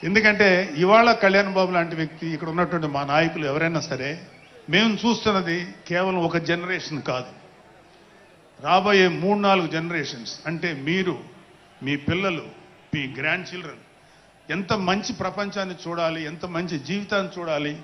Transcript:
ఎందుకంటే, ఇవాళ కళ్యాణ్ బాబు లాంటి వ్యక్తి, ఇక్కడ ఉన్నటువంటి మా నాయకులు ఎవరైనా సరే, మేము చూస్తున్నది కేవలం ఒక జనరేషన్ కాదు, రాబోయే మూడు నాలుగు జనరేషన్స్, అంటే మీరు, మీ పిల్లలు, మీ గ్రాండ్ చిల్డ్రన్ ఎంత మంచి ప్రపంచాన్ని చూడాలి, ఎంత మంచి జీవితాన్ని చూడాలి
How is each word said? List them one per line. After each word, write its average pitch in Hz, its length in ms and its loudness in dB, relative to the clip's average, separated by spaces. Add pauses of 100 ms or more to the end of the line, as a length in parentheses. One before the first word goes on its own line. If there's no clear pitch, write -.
ఎందుకంటే, 196 720 4
ఇవాళ 220 340 8
కళ్యాణ్ 196 420 4
బాబు 190 180 2
లాంటి 170 240 0
వ్యక్తి, 160 320 -6
ఇక్కడ 160 220 -6
ఉన్నటువంటి 170 380 -2
మా 139 160 -2
నాయకులు 160 420 0
ఎవరైనా 156 340 0
సరే, 139 480 -8 (420)
మేము 214 240 4
చూస్తున్నది 196 800 0 (140)
కేవలం 185 360 0
ఒక 165 140 0
జనరేషన్ 170 640 -4
కాదు, 127 300 -6 (1300)
రాబోయే 190 460 6
మూడు 175 320 2
నాలుగు 190 280 4
జనరేషన్స్, 156 800 -6
అంటే 165 280 -4
మీరు, 156 500 -2 (600)
మీ 139 120 -2
పిల్లలు, 160 520 -2 (460)
మీ 143 140 -4
గ్రాండ్ 156 460 -4
చిల్డ్రన్ 165 240 -12 (720)
ఎంత 180 240 -2
మంచి 196 400 0
ప్రపంచాన్ని 190 600 -6 (120)
చూడాలి, 165 380 -2
ఎంత 160 200 -10
మంచి 175 340 -4
జీవితాన్ని 190 600 -4
చూడాలి 156 440 -4